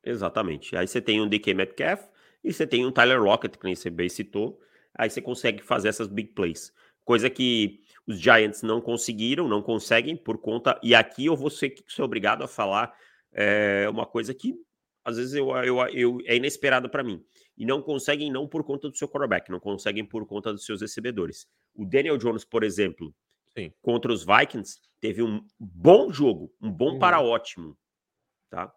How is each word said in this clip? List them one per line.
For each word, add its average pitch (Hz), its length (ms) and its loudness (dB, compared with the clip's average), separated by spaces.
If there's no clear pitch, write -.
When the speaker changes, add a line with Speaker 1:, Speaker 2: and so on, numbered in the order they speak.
Speaker 1:
Exatamente. 98 760 -4
Aí 92 100 0
você 123 140 -4
tem 107 180 2
um 107 80 0
D 104 100 0
K 104 160 0
Metcalf 95 480 -2
e - 120 -4
você 160 120 -2
tem 123 200 0
um 131 80 -2
Tyler 123 280 6
Lockett, 104 360 2
que - 80 -16
nem 90 100 -2
você - 140 -10
bem 87 180 -4
citou. 104 500 -6
Aí 113 140 -2
você 123 120 -8
consegue 120 400 -4
fazer 107 280 0
essas 107 180 -4
big 101 260 -8
plays. 85 380 -6
Coisa 120 260 4
que 117 520 0
os 104 140 -8
Giants 107 440 6
não 113 160 0
conseguiram, 117 680 -4
não 104 120 2
conseguem 120 540 0
por - 220 -6
conta, 120 440 -2
e 117 140 6
aqui 117 300 4
eu 160 100 2
vou 143 140 -4
ser, 139 240 -6
ser - 140 -8
obrigado 113 400 0
a 131 60 -8
falar, 104 460 -2
é, 104 560 2
uma 110 160 -4
coisa 117 280 -6
que 262 220 -6
às 117 140 -6
vezes 127 160 -6
eu, 135 240 0
eu, 123 220 2
eu, 123 360 2
é 117 120 2
inesperado 131 520 0
pra 143 140 -4
mim. 98 200 -8
E 113 80 -8
não 135 160 0
conseguem 147 500 -4
não 135 160 -4
por 151 160 -6
conta 143 260 -6
do - 80 -12
seu 143 100 -6
quarterback, 110 440 -2
não 90 80 -6
conseguem 101 460 -4
por 107 200 -8
conta 104 280 -6
dos 98 120 -12
seus 104 160 -8
recebedores. 104 680 -8
O 104 120 -10
Daniel 143 320 2
Jones, 113 280 -2
por 113 180 0
exemplo, 92 500 -2
Speaker 2:
Sim. 87 240 -12
Speaker 1:
contra 120 300 0
os 90 140 -4
Vikings, 110 540 2
teve 110 200 -4
um 107 240 -2
bom 127 520 6
jogo, 139 500 0
um 110 100 -6
bom 127 220 -2
Speaker 2:
Uhum. 135 60 -8
Speaker 1:
para 175 220 4
ótimo, 113 560 -4
tá? 92 280 -10